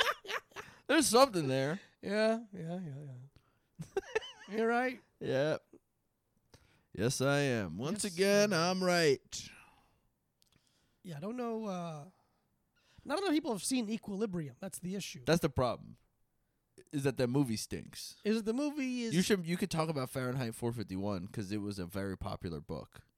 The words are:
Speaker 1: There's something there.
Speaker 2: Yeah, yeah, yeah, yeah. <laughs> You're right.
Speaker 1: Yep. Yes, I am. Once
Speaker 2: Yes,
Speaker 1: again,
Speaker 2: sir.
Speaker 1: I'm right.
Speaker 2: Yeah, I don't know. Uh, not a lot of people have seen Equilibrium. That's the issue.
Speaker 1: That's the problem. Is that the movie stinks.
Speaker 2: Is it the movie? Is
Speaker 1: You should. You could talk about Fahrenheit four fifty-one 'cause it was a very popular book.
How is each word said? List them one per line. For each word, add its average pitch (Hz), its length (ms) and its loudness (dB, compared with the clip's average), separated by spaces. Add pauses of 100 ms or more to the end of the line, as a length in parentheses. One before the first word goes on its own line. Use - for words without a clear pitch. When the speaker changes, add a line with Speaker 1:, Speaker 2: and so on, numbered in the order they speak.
(880)
Speaker 1:
There's 285 200 6
something 208 420 6
there. 135 320 0 (220)
Speaker 2:
Yeah, 220 360 2 (160)
yeah, 175 240 -8
yeah, - 0 - (280)
yeah. - 920 -12 (500)
<laughs> 202 60 -6
You're 226 120 4
right. 240 300 2 (220)
Speaker 1:
Yep. 139 420 2 (1300)
Yes, 113 260 0
I 143 200 2
am. 110 360 0
Once 185 280 -4
Speaker 2:
Yes, 190 100 -4
Speaker 1:
again, 202 360 6
Speaker 2:
sir. 185 60 2
Speaker 1:
I'm 185 260 2
right. 170 680 2 (1500)
Speaker 2:
Yeah, 170 140 -12
I - 20 -12
don't 214 160 -6
know. 226 300 -4
Uh, 170 380 -6 (1000)
not 311 140 -2
a 403 40 -2
lot 392 60 0
of 302 60 4
people 311 180 0
have 190 100 -4
seen 247 280 0
Equilibrium. 190 680 -4
That's - 180 -10
the 180 160 -6
issue. 165 320 -8
Speaker 1:
That's 170 140 6
the 156 100 0
problem. 120 460 -2 (960)
Is 139 100 -2
that 135 160 2
the 127 80 4
movie 123 300 4
stinks. - 580 -8 (100)
Speaker 2:
Is 220 140 2
it 214 80 -6
the 220 80 0
movie? 269 480 -2
Is 226 120 -2
Speaker 1:
You 175 60 4
should. 185 260 4
You 175 120 0
could 196 120 -2
talk 160 200 0
about 131 200 -2
Fahrenheit 127 440 -2
four 117 180 -2
fifty-one 98 560 -4
'cause 101 240 -6
it 107 80 -2
was 101 180 -4
a 92 60 -4
very 95 320 -4
popular 95 440 -6
book. - 400 -10 (180)